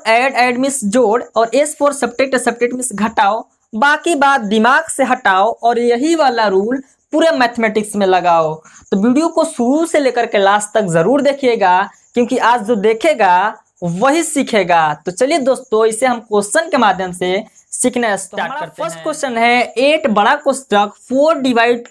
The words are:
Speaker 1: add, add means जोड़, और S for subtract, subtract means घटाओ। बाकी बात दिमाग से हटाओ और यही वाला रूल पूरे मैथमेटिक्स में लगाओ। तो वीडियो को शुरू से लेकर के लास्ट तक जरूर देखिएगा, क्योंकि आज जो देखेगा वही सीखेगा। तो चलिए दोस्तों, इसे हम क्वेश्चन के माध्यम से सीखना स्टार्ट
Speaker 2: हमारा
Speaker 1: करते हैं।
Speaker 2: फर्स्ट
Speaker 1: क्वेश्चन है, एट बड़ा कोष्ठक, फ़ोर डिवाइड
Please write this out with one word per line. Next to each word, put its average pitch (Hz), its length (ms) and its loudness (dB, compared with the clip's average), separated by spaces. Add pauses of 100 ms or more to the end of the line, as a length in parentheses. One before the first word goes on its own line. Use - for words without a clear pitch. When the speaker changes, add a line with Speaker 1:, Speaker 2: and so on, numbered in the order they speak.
Speaker 1:
add, 247 320 2
add 247 220 0
means 262 240 -4
जोड़, 226 360 0 (140)
और 226 220 0
S 294 180 0
for 285 200 0
subtract, 262 440 -2
subtract 240 340 -2
means 247 220 -8
घटाओ। 214 500 0 (280)
बाकी 294 440 0
बात 277 300 2
दिमाग 240 420 2
से - 160 -2
हटाओ 214 480 0
और 233 260 0
यही 240 360 0
वाला 240 340 2
रूल 214 340 0 (300)
पूरे 330 200 2
मैथमेटिक्स 226 600 -2
में 202 120 0
लगाओ। 170 460 2 (380)
तो 202 80 0
वीडियो 254 280 2
को 330 180 0
शुरू 294 400 -2
से 330 140 0
लेकर 247 260 0
के 226 120 -2
लास्ट 202 360 0
तक 214 200 0
जरूर 202 280 2
देखिएगा, 220 680 0 (240)
क्योंकि 240 260 -2
आज 226 280 0
जो 240 100 0
देखेगा 220 880 0 (200)
वही 226 400 0
सीखेगा। 180 720 0
तो 180 160 -8
चलिए 285 280 0
दोस्तों, 240 460 0
इसे 220 200 -2
हम 247 160 -2
क्वेश्चन 226 480 -2
के 294 80 -2
माध्यम 190 340 0
से 185 320 -4 (280)
सीखना 240 440 -2
स्टार्ट 190 280 -10
Speaker 2:
हमारा 214 160 -8
Speaker 1:
करते - 220 -12
हैं। 330 80 -6
Speaker 2:
फर्स्ट 165 140 -14
Speaker 1:
क्वेश्चन 226 340 -6
है, 240 260 2
एट 285 460 0
बड़ा 220 260 4
कोष्ठक, 233 580 -2 (160)
फ़ोर 294 280 2
डिवाइड 240 540 0